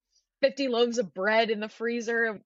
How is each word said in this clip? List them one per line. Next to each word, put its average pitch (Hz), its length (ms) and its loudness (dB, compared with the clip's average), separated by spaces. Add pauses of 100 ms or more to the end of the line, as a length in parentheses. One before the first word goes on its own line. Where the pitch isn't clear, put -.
(400)
fifty 269 260 0
loaves 240 320 0
of 196 160 -4
bread 214 360 2
in 208 100 -4
the 214 80 -6
freezer. 226 760 -4